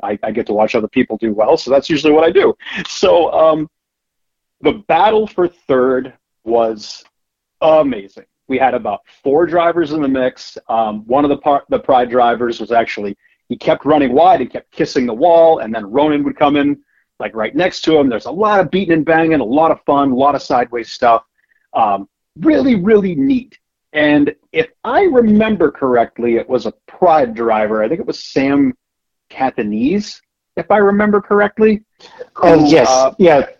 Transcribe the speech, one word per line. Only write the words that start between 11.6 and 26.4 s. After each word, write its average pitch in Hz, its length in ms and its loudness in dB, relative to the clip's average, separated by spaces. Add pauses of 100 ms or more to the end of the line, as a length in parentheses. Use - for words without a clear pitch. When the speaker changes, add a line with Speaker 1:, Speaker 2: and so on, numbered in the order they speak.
Speaker 1:
the 131 100 -2
Pride 123 300 0
drivers 117 500 0
was 110 140 -10
actually, 107 440 -4 (300)
he 123 80 -8
kept - 300 -2
running 139 280 2
wide 165 280 4
and 117 100 -10
kept - 200 -14
kissing 143 340 -4
the 117 80 -4
wall, 165 460 4
and 113 140 -8
then 104 160 -8
Ronan 143 360 0
would 135 100 -6
come 147 220 0
in, 143 240 -2 (380)
like, 110 160 -10
right 110 200 -6
next 120 300 -4
to 160 120 2
him. 139 120 2
There's 110 160 -6
a 120 60 -10
lot 208 280 0
of 170 100 -2
beating 185 240 -2
and 160 120 -2
banging, 160 340 0
a 120 60 -4
lot 156 260 2
of - 140 -6
fun, 143 260 0
a 123 40 -2
lot 139 200 2
of 135 60 -8
sideways 120 500 -4
stuff. 117 320 0 (500)
Um, 101 360 -2 (280)
really, 269 380 0
really 196 400 0
neat. 139 420 -2 (360)
And 147 420 2 (160)
if 160 160 -2 (160)
I 285 200 0
remember 220 680 2
correctly, 117 640 -2
it 110 140 -4